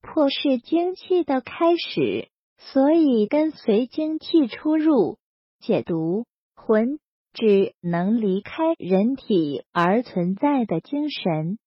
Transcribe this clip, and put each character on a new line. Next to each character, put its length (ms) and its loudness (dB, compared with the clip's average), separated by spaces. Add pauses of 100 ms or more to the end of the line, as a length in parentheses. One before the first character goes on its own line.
魄 260 0
是 300 -2
精 360 -2
气 300 -2
的 160 -2
开 360 0
始， 520 -4 (300)
所 340 2
以 340 4
跟 240 0
随 360 0
精 320 -4
气 280 2
出 300 -2
入。” 420 2 (400)
解 240 -2
读： 440 -4 (280)
魂 440 0 (340)
指 480 2
能 400 -2
离 220 -2
开 360 -2
人 380 0
体 560 -2
而 300 2
存 320 -4
在 300 0
的 160 -4
精 300 -6
神 560 -4